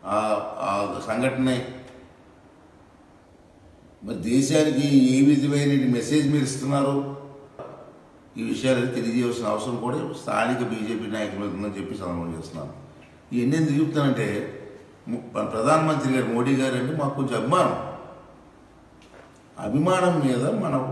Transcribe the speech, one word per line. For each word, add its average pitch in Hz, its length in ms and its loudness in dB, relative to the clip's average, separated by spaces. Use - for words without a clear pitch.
ఆ, 107 80 2
ఆ - 20 0
సంఘటనని, 127 500 0
మరి 104 120 -8
దేశానికి 143 560 4
ఏ 131 160 4
విధమైన 143 460 4
మెసేజ్ 139 360 2
మీరు 139 160 2
ఇస్తున్నారు, 139 460 0
ఈ 113 100 -6
విషయాలను 127 480 0
తెలియజేయాల్సిన 117 560 0
అవసరం 120 320 -4
కూడా 127 140 -2
స్థానిక 117 500 0
బీజేపీ 110 400 -6
నాయకులు 101 320 -6
ఉందని 101 200 -6
చెప్పి 92 240 -8
సందర్భం 85 380 -6
చేస్తున్నాను. 76 340 -12
ఇవన్నీ 123 260 2
ఎందుకు 143 220 2
చెప్తానంటే, 135 440 0
ము-, - 120 -6
మన 107 80 -2
ప్రధానమంత్రి 147 640 2
గారు 117 180 0
మోడీ 127 280 2
గారు 123 180 0
అంటే 147 220 -2
మాకు 135 180 -2
కొంచెం 120 220 -2
అభిమానం. 135 360 2
అభిమానం 175 460 2
మీద 123 160 2
మన 151 100 -2